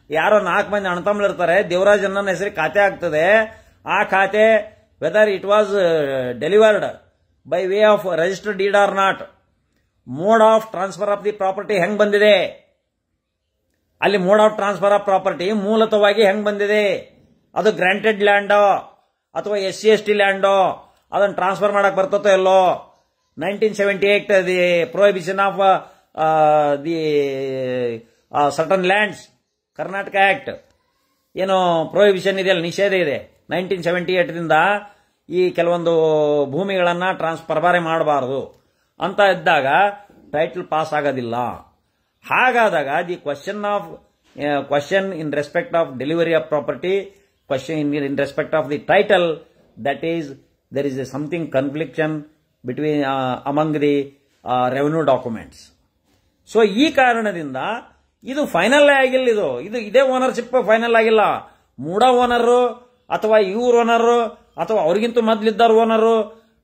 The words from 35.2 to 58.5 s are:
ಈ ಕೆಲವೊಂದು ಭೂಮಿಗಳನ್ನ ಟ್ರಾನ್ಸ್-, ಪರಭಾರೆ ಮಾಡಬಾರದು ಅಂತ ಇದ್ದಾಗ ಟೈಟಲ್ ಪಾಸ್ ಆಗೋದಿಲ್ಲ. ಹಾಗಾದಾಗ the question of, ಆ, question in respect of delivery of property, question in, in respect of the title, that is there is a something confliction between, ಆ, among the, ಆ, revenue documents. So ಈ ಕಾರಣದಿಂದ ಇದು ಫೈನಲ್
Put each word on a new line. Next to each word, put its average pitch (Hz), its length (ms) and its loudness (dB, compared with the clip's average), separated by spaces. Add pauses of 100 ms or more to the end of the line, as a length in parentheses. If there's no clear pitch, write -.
ಈ 180 200 0
ಕೆಲವೊಂದು 170 420 -2 (540)
ಭೂಮಿಗಳನ್ನ 175 580 -2 (100)
ಟ್ರಾನ್ಸ್-, 160 340 -6
ಪರಭಾರೆ 170 320 2
ಮಾಡಬಾರದು 147 840 -4 (340)
ಅಂತ 185 200 -4
ಇದ್ದಾಗ 170 480 2 (640)
ಟೈಟಲ್ 170 360 -4
ಪಾಸ್ 156 260 -4
ಆಗೋದಿಲ್ಲ. 127 420 -4 (920)
ಹಾಗಾದಾಗ 175 800 0
the 170 120 -8
question 147 400 -8
of, 208 240 -4 (640)
ಆ, 143 160 -2
question 185 520 -2
in 151 180 -8
respect 147 400 -4
of 156 260 -2
delivery 160 380 -2
of 151 220 -2
property, 165 460 -4 (480)
question 147 420 -4
in, 143 120 -2
in 139 60 -6
respect 143 500 -4
of 139 100 -10
the 147 80 -4
title, 180 540 2 (480)
that 143 220 -4
is 165 220 -4 (480)
there 139 180 -4
is 131 80 -8
a 127 60 -8 (100)
something 151 360 -6
confliction 151 720 -4 (460)
between, 147 380 -2
ಆ, 135 460 -4
among 151 280 -2
the, 143 320 0 (340)
ಆ, 123 240 0
revenue 147 320 -2
documents. 120 800 -4 (720)
So 220 140 4
ಈ 254 240 0
ಕಾರಣದಿಂದ 214 640 0 (640)
ಇದು 269 220 -4
ಫೈನಲ್ 240 440 4